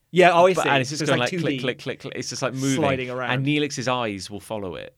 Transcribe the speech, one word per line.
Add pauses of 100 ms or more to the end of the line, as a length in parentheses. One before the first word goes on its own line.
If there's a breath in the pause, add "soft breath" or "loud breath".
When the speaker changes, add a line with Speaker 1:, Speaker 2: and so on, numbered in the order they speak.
(120)
Speaker 1:
Yeah,
oh,
I
Speaker 2:
But,
Speaker 1:
see.
Speaker 2:
and
it's
just
Speaker 1:
So
it's
Speaker 2:
going,
Speaker 1:
like
Speaker 2:
like,
click,
Speaker 1:
two
D
Speaker 2:
click,
click,
click.
It's
just,
like,
moving.
Speaker 1:
sliding
around.
Speaker 2:
And
Neelix's
eyes
will
follow
it.